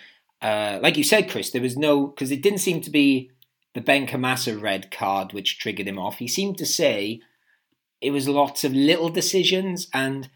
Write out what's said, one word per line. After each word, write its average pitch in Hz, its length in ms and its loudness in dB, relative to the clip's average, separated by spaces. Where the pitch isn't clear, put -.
uh, 107 400 0
like 151 160 4
you - 60 2
said, 214 260 4
Chris, 104 220 -4
there 127 100 -2
was 127 160 -2
no, 143 300 4
'cause 135 240 -6
it 135 100 -4
didn't 202 180 4
seem 170 220 0
to - 80 -10
be 139 420 2
the 120 80 -8
Benkhemassa 127 760 0
red 98 340 -4
card 98 420 -2
which - 260 -4
triggered 101 280 -6
him 98 120 -6
off. 101 180 -6
He 123 100 -8
seemed 196 300 -4
to 147 80 -6
say 113 560 0
it 135 100 -2
was 139 160 0
lots 143 360 0
of 135 100 2
little 160 360 4
decisions. 185 840 0
And 135 420 -4